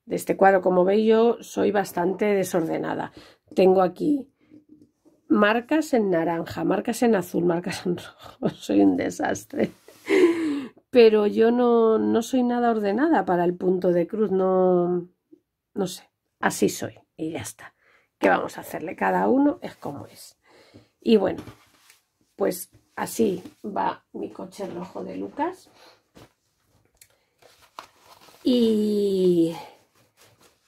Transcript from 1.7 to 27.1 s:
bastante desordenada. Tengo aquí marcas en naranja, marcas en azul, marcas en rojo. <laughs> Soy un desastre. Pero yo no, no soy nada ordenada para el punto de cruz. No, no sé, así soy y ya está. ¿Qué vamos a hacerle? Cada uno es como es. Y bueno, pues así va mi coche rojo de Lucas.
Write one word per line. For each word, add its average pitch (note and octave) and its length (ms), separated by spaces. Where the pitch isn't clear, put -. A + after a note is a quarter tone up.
bastante F#3 540
desordenada. D#3+ 840
Tengo F#3 260
aquí F#3 460
marcas C#4+ 640
en G#3+ 160
naranja, E3 540
marcas G3+ 400
en A#3 120
azul, F3+ 300
marcas F3 400
en F3 120
rojo. - 520
<laughs> D3+ 60
Soy - 260
un - 160
desastre. - 760
Pero G#3+ 380
yo A3 240
no, A#3 480
no G#3+ 240
soy B3+ 180
nada A#3+ 300
ordenada A3 540
para F3 200
el F3 100
punto F3+ 360
de F3 160
cruz. G#3 240
No, F#3 760
no F#3+ 120
sé, - 220
así - 280
soy - 320
y D#3+ 160
ya C#3+ 100
está. - 340
¿Qué - 100
vamos - 300
a E3+ 40
hacerle? E3 340
Cada F#3+ 320
uno C#4 340
es - 140
como C#3+ 320
es. - 280
Y A3+ 180
bueno, F#3 260
pues F#3+ 360
así - 480
va - 400
mi - 180
coche F#3+ 340
rojo F3+ 380
de F#3 120
Lucas. C#4+ 540